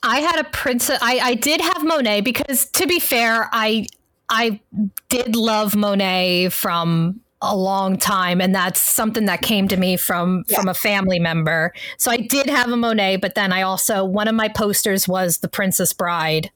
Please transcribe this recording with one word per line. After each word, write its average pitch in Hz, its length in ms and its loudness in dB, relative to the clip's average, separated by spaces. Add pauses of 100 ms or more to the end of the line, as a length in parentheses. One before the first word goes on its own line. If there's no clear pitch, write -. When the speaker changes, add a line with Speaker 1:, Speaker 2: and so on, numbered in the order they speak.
Speaker 1:
I 254 180 0
had 330 180 0
a 302 60 -2
princess. 262 560 -2
I, 240 180 2
I 247 160 0
did 285 240 0
have 330 240 -2
Monet 247 380 2
because, 262 500 -2
to 370 160 0
be 349 120 0
fair, 226 520 0
I, 220 360 0 (420)
I 226 320 0 (480)
did 240 260 0
love 214 400 2
Monet 185 760 2
from 170 720 0 (220)
a 196 160 0
long 190 400 0
time, 185 420 0
and 185 160 2
that's 185 260 0
something 220 440 0
that 180 160 0
came 196 260 0
to 196 80 0
me 185 220 2
from, 180 500 -2
Speaker 2:
Yeah. - 140 0
Speaker 1:
from 185 80 0
a 180 40 0
family 190 460 0
member. 165 540 0 (240)
So - 120 -2
I 233 80 2
did 262 320 0
have 247 220 0
a 240 60 0
Monet, 214 400 2
but 196 180 -4
then 196 160 0
I 185 120 0
also, 190 420 0
one 208 240 0
of 220 60 0
my 220 120 2
posters 208 600 0
was 185 300 0
The 185 100 -4
Princess 185 420 0
Bride. 160 640 -2